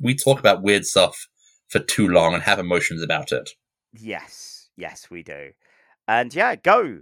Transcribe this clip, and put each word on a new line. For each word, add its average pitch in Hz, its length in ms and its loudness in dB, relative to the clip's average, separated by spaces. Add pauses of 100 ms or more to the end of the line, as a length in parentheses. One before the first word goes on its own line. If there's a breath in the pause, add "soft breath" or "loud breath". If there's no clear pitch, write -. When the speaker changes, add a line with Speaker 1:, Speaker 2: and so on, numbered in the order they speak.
Speaker 1:
we 123 120 0
talk 135 260 2
about 95 220 4
weird 101 220 2
stuff - 440 0 (400)
for - 100 -2
too - 300 0
long 85 260 4
and 82 80 -4
have 101 160 2
emotions 87 440 -2
about 80 280 -4
it. - 200 -6 (420)
Speaker 2:
Yes, - 840 -18
yes, 82 320 -16
we 87 140 -16
do. 71 300 -18 (560)
And 120 260 0
yeah, 233 220 -2
go 180 460 2